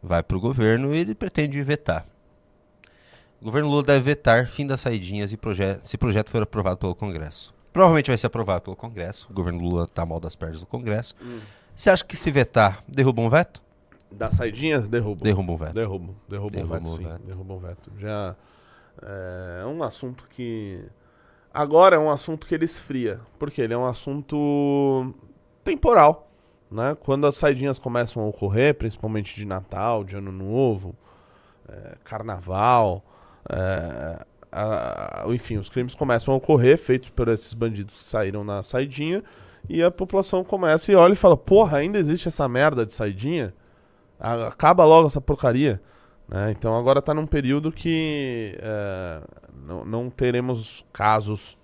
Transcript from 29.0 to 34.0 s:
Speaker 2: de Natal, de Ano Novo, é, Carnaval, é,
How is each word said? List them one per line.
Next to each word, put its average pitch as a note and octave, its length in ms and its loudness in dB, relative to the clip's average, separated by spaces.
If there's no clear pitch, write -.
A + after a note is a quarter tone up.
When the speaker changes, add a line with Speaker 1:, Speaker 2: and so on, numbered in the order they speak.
Speaker 2:
de G#2+ 100 -12
Natal, G2 580 -4
de F#2+ 120 -14
Ano G2 160 -12
Novo, G2 640 -2
é, - 360 -20
Carnaval, G#2 1000 0
é, E2 760 -6